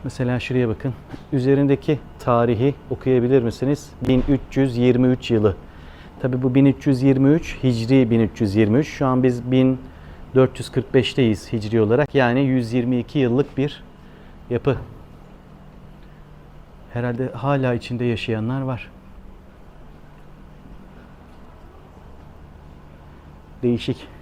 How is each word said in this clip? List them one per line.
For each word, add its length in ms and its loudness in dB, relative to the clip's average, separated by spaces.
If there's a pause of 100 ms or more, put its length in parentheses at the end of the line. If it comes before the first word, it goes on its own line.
Mesela 360 -4
şuraya 300 -2
bakın. 240 -4 (400)
Üzerindeki 680 2 (200)
tarihi 560 2 (140)
okuyabilir 540 2
misiniz? 480 -4 (160)
Bin 220 4
üç 280 -2
yüz 200 0
yirmi 300 4
üç 240 0
yılı. 240 2 (680)
Tabii 220 -2
bu 120 0
bin 100 6
üç 220 2
yüz 160 2
yirmi 260 4
üç, 340 0
Hicri 460 2
bin 100 2
üç 220 0
yüz 140 0
yirmi 220 4
üç. 100 0
Şu 180 -4
an 180 2
biz 280 0
bin 280 2 (560)
dört 240 2
yüz 120 -10
kırk 220 -4
beşteyiz 600 0
Hicri 280 0
olarak. 340 2
Yani 240 2
yüz 340 0
yirmi 260 0
iki 200 -6
yıllık 380 0
bir 260 -4 (680)
yapı. 280 -2 (2250)
Herhalde 380 -4
hala 420 -2
içinde 320 -6
yaşayanlar 560 -4
var. 280 -8 (4000)
Değişik. 440 -2 (140)